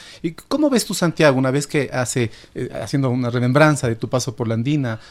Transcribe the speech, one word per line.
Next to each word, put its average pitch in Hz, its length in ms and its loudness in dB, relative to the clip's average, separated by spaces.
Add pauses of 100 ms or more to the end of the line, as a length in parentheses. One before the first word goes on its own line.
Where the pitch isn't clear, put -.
(220)
¿Y 170 120 -4
cómo 285 360 -2
ves 254 160 2
tú, - 80 -6
Santiago, 156 460 4
una 131 120 0
vez 139 160 -2
que 143 240 -2
hace, 123 400 -2 (220)
eh, 123 160 -8 (140)
haciendo 135 260 0
una 123 200 0
remembranza 127 580 4
de 113 80 0
tu 113 140 -6
paso 123 260 -2
por 120 140 -4
la 113 60 -2
Andina 123 440 -2 (120)